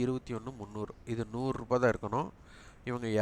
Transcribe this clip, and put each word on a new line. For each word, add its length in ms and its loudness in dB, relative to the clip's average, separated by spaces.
இருபத்தி 340 0
ஒண்ணு 140 -8
முந்நூறு. 320 -6
இது 100 -2
நூறு 260 -2
ரூபாய் 220 2
தான் 100 8
இருக்கணும். 360 0
இவங்க 180 -2